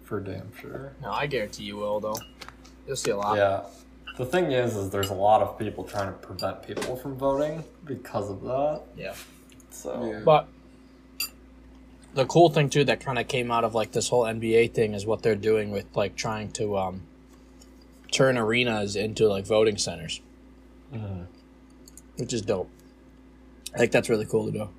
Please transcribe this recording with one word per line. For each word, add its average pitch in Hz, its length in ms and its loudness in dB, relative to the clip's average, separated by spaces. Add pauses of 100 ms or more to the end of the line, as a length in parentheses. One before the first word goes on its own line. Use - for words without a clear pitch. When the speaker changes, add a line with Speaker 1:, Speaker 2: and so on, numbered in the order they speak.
Speaker 1:
For 107 160 -6
damn - 400 -10
sure. 135 420 -12
Speaker 2:
No, 101 100 -6
I 127 160 -2
guarantee 110 360 -4
you 104 140 -8
will, 104 220 -2
though. 107 180 -6 (720)
You'll 135 100 -6
see 123 140 -2
a 104 60 0
lot. 104 200 0
Speaker 1:
Yeah. 98 240 4 (560)
The 127 80 -4
thing 175 260 0
is, 123 240 2
is 95 140 -4
there's 98 200 -2
a 101 40 -4
lot 101 280 6
of - 160 -2
people 104 260 -6
trying 98 240 -4
to 92 60 -8
prevent 95 500 -8
people - 340 -6
from 139 180 -8
voting 143 480 0 (220)
because 113 440 -6
of 95 120 -8
that. 139 400 -2 (160)
Speaker 2:
Yeah. 95 160 -10 (560)
Speaker 1:
So. 123 420 -8
Speaker 3:
Yeah. 107 140 -8
Speaker 2:
But 151 220 6 (1700)
the 135 120 4
cool 165 240 8
thing, 151 200 4
too, 143 160 4
that 113 140 2
kinda 123 240 -2
came 120 280 -2
out 117 120 4
of, 110 100 0
like, 110 200 0
this 113 160 0
whole 123 160 4
N 113 140 -2
B 113 160 2
A 113 120 8
thing 107 260 0
is 101 120 -6
what 110 180 0
they're 110 120 4
doing 104 360 2
with, 98 140 -4 (100)
like, 101 220 -2
trying 107 360 -6
to, 104 240 -2
um, 92 260 -4 (1080)
turn 131 260 4
arenas 110 600 0
into, 107 320 2
like, 98 160 -2
voting 107 320 4
centers. 85 420 -6 (720)
Speaker 1:
Mm-hmm. 101 280 -8 (960)
Speaker 2:
Which 123 160 -6
is 117 80 -2
dope. 98 280 -2 (1040)
I - 40 -8
think 117 160 4
that's 120 160 4
really 110 160 2
cool 110 220 0
to 107 40 -4
do. 104 280 -6